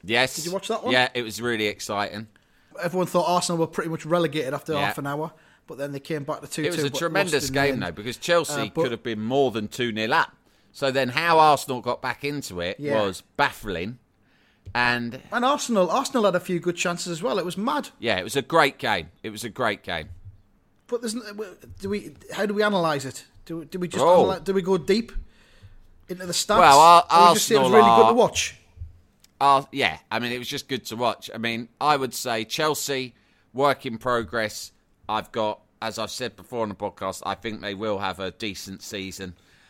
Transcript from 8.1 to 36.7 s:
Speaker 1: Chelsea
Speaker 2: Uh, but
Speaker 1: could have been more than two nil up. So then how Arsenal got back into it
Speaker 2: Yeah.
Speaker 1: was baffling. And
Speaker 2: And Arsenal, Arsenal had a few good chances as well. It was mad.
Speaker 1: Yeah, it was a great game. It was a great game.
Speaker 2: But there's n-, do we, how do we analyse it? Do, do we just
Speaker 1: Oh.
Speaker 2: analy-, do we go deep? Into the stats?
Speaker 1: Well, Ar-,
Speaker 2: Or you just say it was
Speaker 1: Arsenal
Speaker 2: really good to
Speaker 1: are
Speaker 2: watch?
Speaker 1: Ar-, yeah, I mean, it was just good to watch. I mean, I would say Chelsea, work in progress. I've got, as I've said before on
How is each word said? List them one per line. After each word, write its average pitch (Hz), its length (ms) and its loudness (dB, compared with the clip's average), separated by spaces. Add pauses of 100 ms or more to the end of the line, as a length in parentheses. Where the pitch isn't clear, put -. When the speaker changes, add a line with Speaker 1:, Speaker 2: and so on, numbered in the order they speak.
Speaker 1:
Chelsea 170 360 0 (100)
Speaker 2:
Uh, - 20 -2 (100)
but 160 80 0
Speaker 1:
could 131 80 0
have 113 140 -6
been 113 160 -4
more 127 320 2
than 104 160 -6
two 120 240 -4
nil 110 200 -2
up. 156 200 0 (400)
So 135 180 -4
then 127 200 0
how 160 280 2
Arsenal 143 420 4
got 120 220 -6
back 127 220 -8
into 143 360 -8
it 87 180 -6
Speaker 2:
Yeah. 143 220 -2
Speaker 1:
was 98 220 -4 (140)
baffling. 110 640 -4 (760)
And 120 480 0 (100)
Speaker 2:
And 240 120 -2
Arsenal, 240 460 2
Arsenal 226 340 -2
had 185 100 4
a 180 60 0
few 175 180 -4
good 170 180 -4
chances 175 340 -4
as 165 120 -8
well. 233 160 -2
It 165 60 -2
was 170 120 -8
mad. 269 420 -4
Speaker 1:
Yeah, 110 200 0
it 90 60 -6
was 107 120 -4
a 135 60 0
great 151 360 2
game. 98 320 -4 (120)
It 113 80 -10
was 104 140 -12
a 120 40 -8
great 107 360 -4
game. 82 240 -8 (800)
Speaker 2:
But 240 120 -6
there's 226 140 -8
n-, 240 80 -10 (580)
do 196 80 -10
we, 196 260 -8 (180)
how 226 140 -4
do 208 60 -2
we 208 100 0
analyse 165 420 0
it? - 200 -12 (220)
Do, 165 180 -10
do 185 140 -12
we 180 100 -4
just - 160 0
Speaker 1:
Oh. 262 220 8
Speaker 2:
analy-, 185 180 -4
do 196 80 -4
we 196 80 2
go 185 160 0
deep? 196 360 0 (960)
Into 185 180 -10
the 175 60 -6
stats? - 260 0
Speaker 1:
Well, 147 220 10
Ar-, 170 300 12
Speaker 2:
Or 175 180 8
you 165 60 8
just - 120 0
say 233 100 2
it - 20 6
was 135 80 4
Speaker 1:
Arsenal 127 40 4 (120)
Speaker 2:
really 117 140 8
good 226 60 10
to 226 60 8
Speaker 1:
are 233 60 4
Speaker 2:
watch? - 420 2 (840)
Speaker 1:
Ar-, 139 320 4
yeah, 107 260 -2 (120)
I - 80 -2
mean, 120 140 -4
it 123 60 -6
was 123 100 -10
just 143 200 -8
good 127 180 -6
to 113 100 -10
watch. 117 380 -2
I - 40 -12
mean, 117 300 -6 (120)
I 147 160 2
would 131 180 -4
say 113 300 -4
Chelsea, 139 720 -4 (380)
work 135 340 0
in 113 120 -8
progress. 117 760 -4 (360)
I've 107 240 -4
got, 107 280 -4 (220)
as 110 160 -8
I've 110 120 -8
said - 260 -10
before 117 260 -8
on 107 80 -4